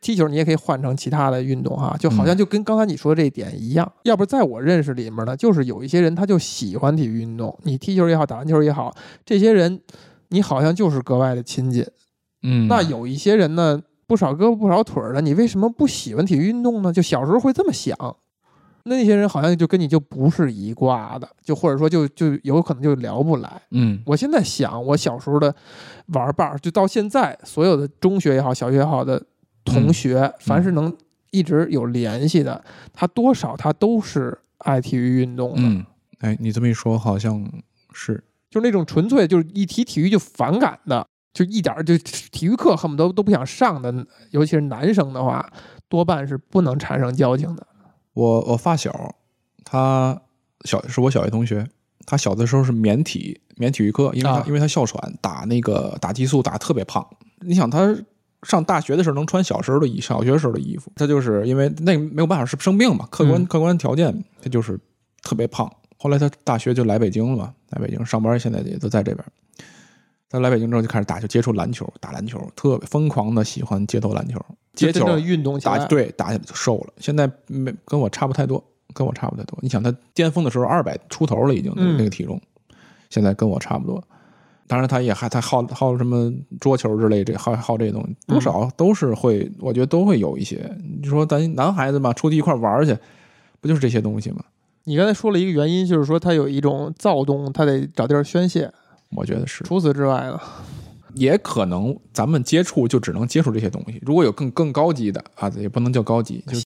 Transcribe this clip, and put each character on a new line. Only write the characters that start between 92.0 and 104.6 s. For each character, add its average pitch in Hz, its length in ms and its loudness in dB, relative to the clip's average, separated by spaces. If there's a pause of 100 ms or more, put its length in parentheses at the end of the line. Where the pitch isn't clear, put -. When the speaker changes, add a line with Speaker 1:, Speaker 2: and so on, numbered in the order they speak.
Speaker 2:
出 156 180 0
去 156 60 2
一 151 60 2
块 156 120 2
儿 127 40 0
玩 110 160 0
儿 143 120 4
去， 120 120 2 (640)
不 147 80 -4
就 160 40 2
是 151 60 0
这 131 100 2
些 113 120 0
东 107 180 -4
西 107 120 -8
吗？ - 120 -10 (400)
Speaker 1:
你 151 140 -4
刚 190 100 4
才 214 60 4
说 214 180 -2
了 180 80 2
一 185 60 2
个 190 60 -2
原 151 200 2
因， 185 160 2
就 175 100 2
是 147 60 2
说 156 160 0
他 170 140 0
有 143 160 2
一 139 100 -4
种 143 400 -2
躁 151 240 2
动， 139 300 -2
他 156 100 2
得 139 240 2
找 - 180 -2
地 139 80 2
儿 143 80 2
宣 175 280 0
泄。 165 200 -2 (460)
Speaker 2:
我 - 100 -6
觉 - 100 -4
得 - 120 -4
是。 - 160 -12
Speaker 1:
除 180 160 -2
此 151 140 2
之 139 120 -2
外 131 180 0
呢？ 131 140 -8 (760)
Speaker 2:
也 135 240 4
可 117 300 -2
能 98 300 -2 (140)
咱 113 160 -2
们 151 160 2
接 160 180 2
触 139 240 0
就 120 140 2
只 - 140 -6
能 107 120 -2
接 - 160 0
触 143 80 0
这 110 80 -2
些 107 120 -2
东 - 180 -10
西。 117 180 -12
如 143 80 0
果 175 100 4
有 110 80 2
更， 127 200 -6
更 151 220 -2